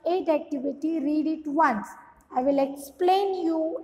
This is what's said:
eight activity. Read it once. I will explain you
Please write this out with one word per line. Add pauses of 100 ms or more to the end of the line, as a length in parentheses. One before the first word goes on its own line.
eight
activity.
Read
it
once. (480)
I
will
explain (100)
you